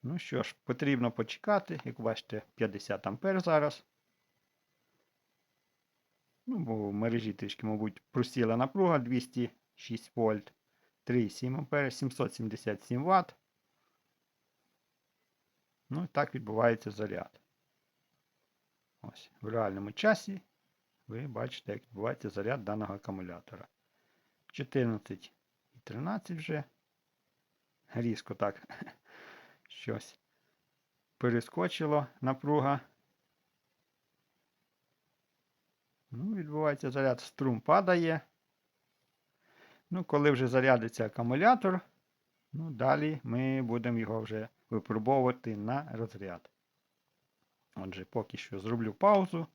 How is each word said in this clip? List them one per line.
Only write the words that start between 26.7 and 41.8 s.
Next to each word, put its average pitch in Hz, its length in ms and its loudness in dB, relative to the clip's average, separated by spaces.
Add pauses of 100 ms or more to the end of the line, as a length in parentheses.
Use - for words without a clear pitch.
Різко 117 420 -4
так - 320 -4
<laughs> - 280 -14 (720)
щось - 520 -10 (1000)
перескочило 147 880 0 (140)
напруга. 139 580 2 (3250)
Ну, 180 240 -4
відбувається 151 560 0
заряд, 135 280 2
струм 127 420 -2
падає. 170 600 4 (1700)
Ну, 180 140 -2
коли 147 280 6
вже 127 160 4
зарядиться 120 580 4
акумулятор, 185 760 4 (720)